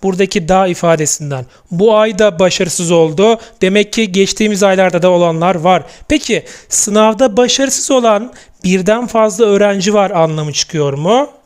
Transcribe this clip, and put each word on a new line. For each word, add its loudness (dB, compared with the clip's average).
Buradaki -2
da 2
ifadesinden. -2
Bu 2
ay 0
da 0
başarısız -2
oldu. 2
Demek 0
ki -2
geçtiğimiz 0
aylarda 2
da 4
olanlar 2
var. 0
Peki -2
sınavda 0
başarısız 0
olan 0
birden 0
fazla 0
öğrenci 0
var 2
anlamı -2
çıkıyor -4
mu? 0